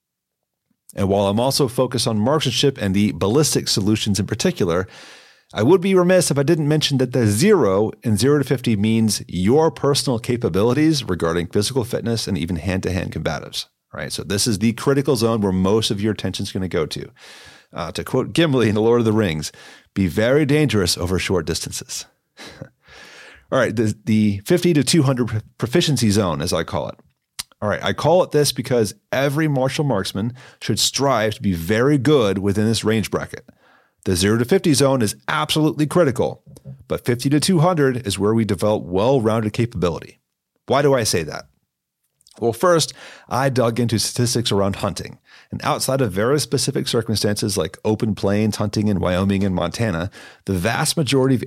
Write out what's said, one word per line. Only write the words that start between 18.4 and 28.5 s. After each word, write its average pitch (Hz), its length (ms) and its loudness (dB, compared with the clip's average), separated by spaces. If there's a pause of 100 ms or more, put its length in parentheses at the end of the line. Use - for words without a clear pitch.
in 101 40 2
The 107 60 0
Lord 117 200 4
of 117 40 2
the 110 80 2
Rings, 90 400 0 (400)
"Be 98 140 0
very 117 400 2
dangerous 127 500 2
over 87 220 -2
short 87 260 -2
distances." - 640 -8 (320)
<laughs> - 240 -20 (880)
All - 80 0
right, 110 160 2
the, 110 200 0 (100)
the 107 420 2
fifty 180 260 2
to 147 100 4
two 160 200 2
hundred 123 400 -2 (160)
proficiency 127 520 0
zone, 95 300 0
as 85 120 -4
I 82 120 0
call 71 240 -6
it. - 80 -14 (640)
All 107 80 -4
right, 95 140 -2
I 98 100 -2
call 165 300 2
it - 80 -8
this 147 220 2